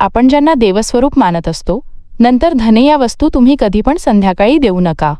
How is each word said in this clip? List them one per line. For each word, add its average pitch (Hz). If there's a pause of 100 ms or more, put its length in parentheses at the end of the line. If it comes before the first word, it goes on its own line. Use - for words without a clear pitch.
आपण 233
ज्यांना 294
देवस्वरूप 240
मानत 175
असतो, 170 (400)
नंतर 247
धने 226
या 294
वस्तू 277
तुम्ही 269
कधी 208
पण 269
संध्याकाळी 208
देऊ 190
नका. 156